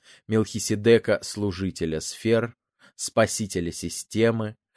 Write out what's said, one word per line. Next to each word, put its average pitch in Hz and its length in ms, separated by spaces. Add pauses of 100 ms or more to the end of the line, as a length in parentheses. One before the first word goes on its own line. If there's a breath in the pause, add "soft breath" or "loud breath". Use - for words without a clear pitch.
(280 soft breath)
Мелхиседека, 107 920
служителя 90 800
сфер, 113 540 (400 soft breath)
спасителя 98 760
системы, 110 840 (200)